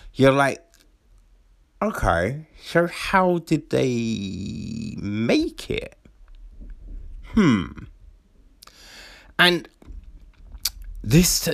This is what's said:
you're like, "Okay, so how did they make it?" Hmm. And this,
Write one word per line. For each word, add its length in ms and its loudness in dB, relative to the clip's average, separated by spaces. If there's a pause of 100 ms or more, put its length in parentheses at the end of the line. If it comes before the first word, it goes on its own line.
(120)
you're 200 6
like, 300 0 (1160)
"Okay, 680 0 (160)
so 240 0
how 520 2
did 320 -2
they 1300 -4
make 720 -2
it?" 260 -8 (1300)
Hmm. 400 2 (1700)
And 280 6 (1400)
this, 520 4